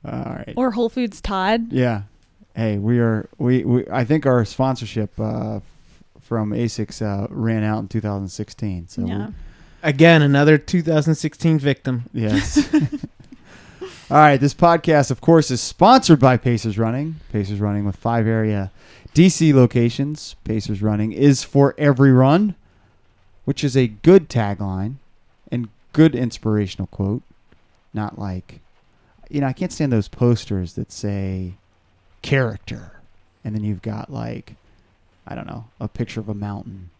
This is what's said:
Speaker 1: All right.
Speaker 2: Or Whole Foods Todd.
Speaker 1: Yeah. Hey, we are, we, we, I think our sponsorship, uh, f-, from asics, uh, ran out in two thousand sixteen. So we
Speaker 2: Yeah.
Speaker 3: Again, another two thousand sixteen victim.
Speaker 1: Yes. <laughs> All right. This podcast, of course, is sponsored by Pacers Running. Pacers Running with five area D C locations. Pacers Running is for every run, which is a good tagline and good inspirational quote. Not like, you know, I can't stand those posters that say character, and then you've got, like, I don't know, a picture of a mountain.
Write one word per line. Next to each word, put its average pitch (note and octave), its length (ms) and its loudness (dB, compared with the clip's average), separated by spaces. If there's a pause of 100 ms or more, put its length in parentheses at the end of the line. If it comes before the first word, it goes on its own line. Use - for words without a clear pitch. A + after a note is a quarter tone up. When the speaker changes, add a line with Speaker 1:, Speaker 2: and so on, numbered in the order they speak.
Speaker 1:
All B2+ 300 -10
right. - 220 -14
Speaker 2:
Or B3 140 -2
Whole A3+ 180 -4
Foods A#3 320 -8
Todd. G#3 500 -4
Speaker 1:
Yeah. A#2+ 320 -2 (540)
Hey, A2 200 -2
we A2+ 220 0
are, A2+ 380 0
we, B2+ 260 0
we, A#2+ 260 0
I A#2+ 140 -2
think D3 220 0
our B2 200 4
sponsorship, A#2+ 720 -4
uh, A2 380 -6
f-, G2+ 60 -12 (580)
from A2 300 -4
asics, A2+ 500 -6
uh, G2+ 300 -4
ran A2+ 320 -2
out G#2+ 160 -2
in G2 80 -8
two A2 120 -6
thousand G2+ 300 -6
sixteen. F#2 580 -10
So - 140 -12
we F2+ 80 -4
Speaker 2:
Yeah. G2+ 200 -8 (520)
Speaker 3:
Again, D#3+ 400 6
another D3 380 4
two - 240 -2
thousand D#3 320 2
sixteen D#3+ 420 -2
victim. C3+ 460 -2 (100)
Speaker 1:
Yes. B2 600 0
<laughs> - 1080 -6 (300)
All C#3+ 60 4
right. D3+ 220 8
This C#3 140 2
podcast, E3 560 4
of B2+ 100 -4
course, D#3+ 300 4
is B2+ 120 -4
sponsored G3 580 6
by B2+ 180 6
Pacers A2 400 -2
Running. C3 380 -4 (160)
Pacers G#2 280 -4
Running G#2 260 -2
with G2 100 -4
five A2+ 320 -2
area A2 440 -2 (420)
D F3 160 6
C D#3+ 240 2
locations. B2+ 880 2
Pacers G#2 380 -6
Running G#2+ 300 -2
is C3+ 320 2
for C#3 340 2
every C#3 340 4
run, D3+ 440 4 (880)
which - 180 -4
is C3 120 -2
a C3 120 4
good D#3 420 4
tagline G2+ 680 -4 (560)
and A#2 180 -6 (220)
good D3+ 240 6
inspirational G#2+ 720 -4
quote. G2+ 360 -6 (680)
Not G#2 260 -8
like, F#2 400 -12 (680)
you C#3+ 120 -4
know, C3+ 60 -2
I B2+ 60 -4
can't C#3 200 -6
stand C#3+ 180 -2
those A2 160 0
posters G#2+ 680 -2
that - 180 -10
say F#2+ 640 -8 (680)
character, A#2 800 -6 (420)
and A2 100 -8
then G#2+ 120 -6
you've G2+ 180 -6
got, G#2+ 280 -10
like, A2+ 440 -12 (720)
I - 80 -14
don't - 100 -14
know, A2+ 200 -14 (140)
a A2 100 -8
picture - 320 -8
of G#2 80 -12
a G#2+ 40 -8
mountain. G2+ 560 -12 (100)